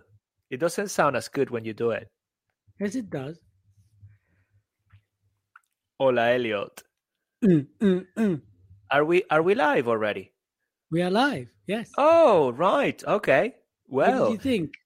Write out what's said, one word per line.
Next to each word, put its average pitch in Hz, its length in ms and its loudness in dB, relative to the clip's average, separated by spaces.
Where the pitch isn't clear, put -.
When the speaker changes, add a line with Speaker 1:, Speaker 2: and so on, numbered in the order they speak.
Speaker 1:
It 135 80 -10
doesn't 175 320 -4
sound 147 260 0
as 110 140 -6
good 131 220 -2
when 117 120 -6
you 110 100 -8
do 117 180 -2
it. - 180 -6
Speaker 2:
Yes, 202 140 -6
it 226 140 -10
does. 156 300 -10
Speaker 1:
Hola, 123 360 2
Elliot. 113 500 -4
Speaker 2:
Uh, 170 200 4
uh, 185 200 2
uh. 214 180 0
Speaker 1:
Are 143 140 2
we, 175 260 2
are 156 100 2
we 185 140 2
live 262 320 0
already? 107 460 -4
Speaker 2:
We 165 100 -2
are 180 80 -2
live, 208 380 -2
yes. 214 320 -8
Speaker 1:
Oh, 269 540 4
right. 185 560 0
Okay. 170 480 2
Speaker 2:
What 160 280 2
did 156 120 0
you 202 100 -2
Speaker 1:
Well, - 0 -
Speaker 2:
think? 208 380 -4